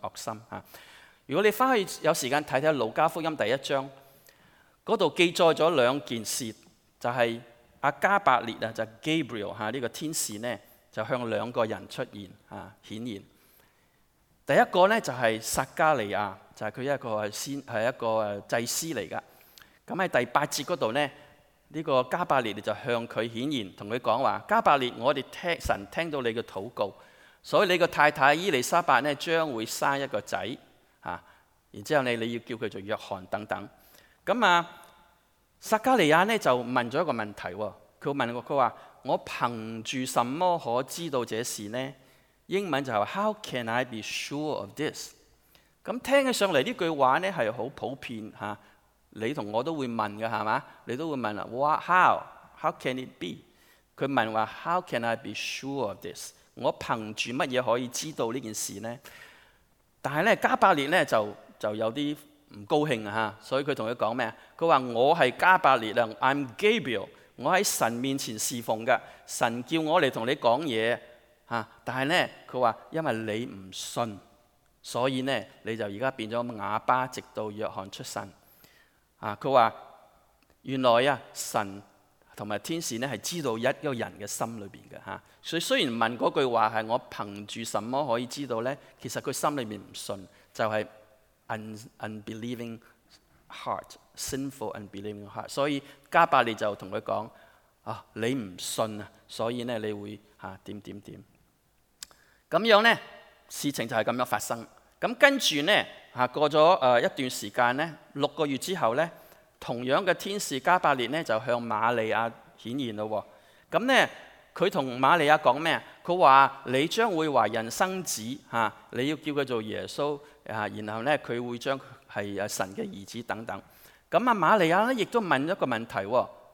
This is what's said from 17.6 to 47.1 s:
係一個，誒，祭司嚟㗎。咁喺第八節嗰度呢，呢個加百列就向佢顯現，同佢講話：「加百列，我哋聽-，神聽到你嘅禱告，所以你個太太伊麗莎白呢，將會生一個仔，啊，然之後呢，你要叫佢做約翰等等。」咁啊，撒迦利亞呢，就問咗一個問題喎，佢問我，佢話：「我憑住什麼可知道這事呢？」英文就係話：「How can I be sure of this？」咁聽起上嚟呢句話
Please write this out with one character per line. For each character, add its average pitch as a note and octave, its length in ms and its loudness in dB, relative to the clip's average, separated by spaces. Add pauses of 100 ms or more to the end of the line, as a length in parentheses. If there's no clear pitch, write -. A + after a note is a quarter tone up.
係 A#2 260 -2
一 - 80 0
個， G#2+ 440 0
誒， B2 180 -2
祭 A#2+ 60 -2
司 - 200 -4 (140)
嚟 F2 100 -6
㗎。 A2 100 -6 (680)
咁 - 80 -6
喺 E3+ 240 2
第 B2 120 2
八 D3 140 2
節 C#3+ 180 -4
嗰 F3 120 -4
度 A2 160 0
呢， C#3 200 0 (580)
呢 D3+ 140 -8
個 C3 280 4
加 E3+ 120 0
百 D3+ 180 4
列 G#2+ 120 0
就 G#2 200 -4
向 A#2 340 -2
佢 A2+ 200 -2
顯 A#2 240 -4
現， G2+ 240 -4
同 G#2 140 -12
佢 A#2 80 -2
講 A#2+ 220 2
話： G#2 280 0
「加 A3 140 4
百 D3+ 160 6
列， B2 200 -2
我 B2 160 2
哋 C3+ 180 -6
聽-， E3+ 280 -4
神 G2+ 320 -2
聽 E3 200 -4
到 C#3+ 100 -4
你 A#2+ 80 0
嘅 A2+ 140 -2
禱 G#2 260 -10
告， G#2 240 2 (480)
所 F#3 240 4
以 - 20 4
你 F3+ 120 4
個 E3+ 80 6
太 D3+ 240 6
太 D3 240 6
伊 F3+ 160 -2
麗 B2+ 100 4
莎 F3 220 2
白 C3 180 4
呢， C#3+ 140 0
將 D#3+ 360 0
會 A2+ 140 -4
生 C#3 340 -2
一 C#3 60 -4
個 G#2+ 160 -4
仔， G2 360 -6 (440)
啊， F2 220 -10 (480)
然 G#2 120 -14
之 D3+ 140 2
後 C3 60 4
呢， A#2+ 120 0
你 A#2 180 -2
要 A#2 60 -4
叫 A#2 160 -10
佢 G#2+ 140 -6
做 G2+ 100 -10
約 G2+ 180 -4
翰 F#2 280 -10
等 G#2 220 -6
等。」 G2 200 -6 (560)
咁 G#3+ 220 0
啊， E3+ 240 4 (920)
撒 G#3+ 200 0
迦 C4 180 4
利 D#3+ 120 6
亞 D#3+ 160 6
呢， A3 120 2
就 C3+ 260 2
問 A#2+ 280 0
咗 C#3+ 100 0
一 F3+ 40 0
個 D3+ 60 -2
問 G#2+ 220 -6
題 - 140 -10
喎， F#2+ 260 -8 (260)
佢 C#3+ 140 -4
問 A#2+ 200 -2
我， A#2+ 120 -10
佢 D3+ 100 -4
話： B2 200 2 (260)
「我 E3 240 -2
憑 A2+ 560 -4
住 B2+ 240 -6
什 B2+ 180 2
麼 E3+ 400 0
可 B2 200 0
知 E3 260 -10
道 B2+ 160 -2
這 A2+ 180 -4
事 G#2 260 -8
呢？」 C3 240 -6 (540)
英 F#3+ 220 -2
文 C#3+ 140 0
就 C3 100 -4
係 G#2 100 4
話： - 20 -2 (180)
「How G#3+ 180 0
can A#2+ 260 -6
I A#2+ 160 2
be B2+ 140 -10
sure C#3+ 560 -6
of G2+ 220 -6
this？」 - 380 -6 (680)
咁 A3+ 160 -6
聽 C4+ 280 4
起 B3 60 2
上 G3 200 2
嚟 C#3 100 6
呢 A#3 100 -4
句 F3 160 -2
話 C#3 280 4